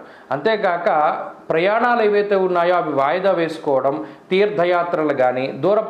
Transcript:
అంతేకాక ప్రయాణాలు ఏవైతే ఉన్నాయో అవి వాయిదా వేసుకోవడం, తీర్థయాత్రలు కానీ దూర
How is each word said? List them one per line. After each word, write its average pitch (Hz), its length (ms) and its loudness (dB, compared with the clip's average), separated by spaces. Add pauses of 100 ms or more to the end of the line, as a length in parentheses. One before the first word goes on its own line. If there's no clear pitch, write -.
(340)
అంతేకాక 190 540 -2 (640)
ప్రయాణాలు 220 560 0
ఏవైతే 202 300 2 (100)
ఉన్నాయో 180 320 2
అవి 156 200 -2
వాయిదా 165 400 0
వేసుకోవడం, 143 560 0 (360)
తీర్థయాత్రలు 175 880 0
కానీ 127 240 2 (180)
దూర 202 160 2 (120)